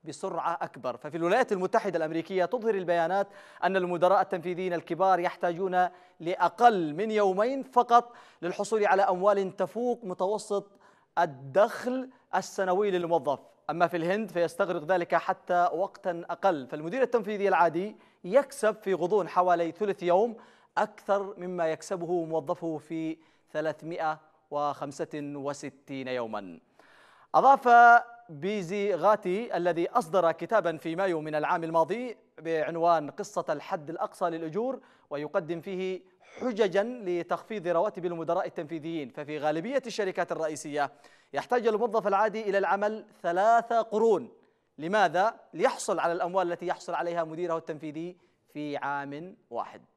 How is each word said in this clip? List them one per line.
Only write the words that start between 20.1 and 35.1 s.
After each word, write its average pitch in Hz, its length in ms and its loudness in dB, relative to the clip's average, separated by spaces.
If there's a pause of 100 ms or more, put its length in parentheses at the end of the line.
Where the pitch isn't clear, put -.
أكثر 202 600 -2
مما 180 280 -4
يكسبه 170 580 -4
موظفه 160 540 -4
في 160 380 -8 (360)
ثلاثمائة 156 680 -6 (300)
وخمسة 143 640 -6
وستين 143 920 -10
يوما. 110 520 -8 (720)
أضاف 262 340 6 (600)
بيزي 196 680 -4
غاتي 202 600 0
الذي 170 320 0
أصدر 165 440 2
كتابا 170 440 0
في 160 200 -8
مايو 180 240 -2
من 156 140 -8
العام 151 300 -2
الماضي 165 520 0 (220)
بعنوان 165 720 0
قصة 175 380 -8
الحد 151 420 -6
الأقصى 196 340 -6
للأجور، 170 560 -4 (300)